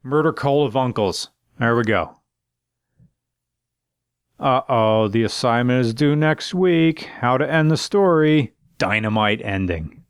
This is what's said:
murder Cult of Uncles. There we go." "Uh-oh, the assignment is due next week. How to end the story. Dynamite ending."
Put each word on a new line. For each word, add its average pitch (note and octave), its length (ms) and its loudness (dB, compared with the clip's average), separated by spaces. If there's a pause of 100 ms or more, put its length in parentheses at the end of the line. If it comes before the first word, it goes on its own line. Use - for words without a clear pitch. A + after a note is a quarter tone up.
murder D3 300 0
Cult C#3+ 340 0
of A2+ 100 -4
Uncles. A2 520 -2 (280)
There A#2 180 2
we A#2 80 0
go." G2 340 -2 (2250)
"Uh-oh, A2+ 680 2
the A2+ 160 0
assignment B2 640 0
is A2+ 80 -2
due D3 220 0
next D#3 380 -2
week. E3 560 0 (120)
How B2 160 2
to C#3 120 -2
end D#3 220 2
the D3+ 60 2
story. D#3 760 0 (240)
Dynamite G#2+ 640 0
ending." F2 680 -6